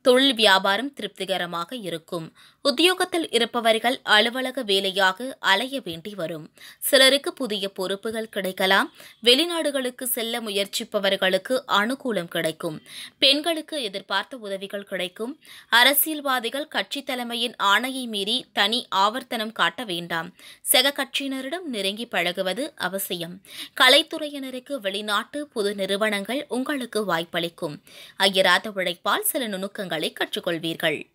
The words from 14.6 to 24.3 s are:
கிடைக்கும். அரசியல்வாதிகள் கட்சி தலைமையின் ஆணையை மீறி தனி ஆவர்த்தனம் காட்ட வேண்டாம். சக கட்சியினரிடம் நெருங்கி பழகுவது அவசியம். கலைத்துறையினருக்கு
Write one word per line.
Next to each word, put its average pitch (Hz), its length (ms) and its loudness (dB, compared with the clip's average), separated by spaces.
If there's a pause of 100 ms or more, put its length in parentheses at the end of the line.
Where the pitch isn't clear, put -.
கிடைக்கும். 190 440 -6 (360)
அரசியல்வாதிகள் 269 1000 2
கட்சி 214 360 -6
தலைமையின் 240 600 -4
ஆணையை 262 440 2
மீறி 214 300 -2 (160)
தனி 208 260 2 (180)
ஆவர்த்தனம் 220 640 0
காட்ட 175 240 0
வேண்டாம். 170 460 -4 (360)
சக 269 320 4
கட்சியினரிடம் 269 720 -6
நெருங்கி 214 400 -4
பழகுவது 185 580 -2 (120)
அவசியம். 180 580 -6 (400)
கலைத்துறையினருக்கு 277 1040 2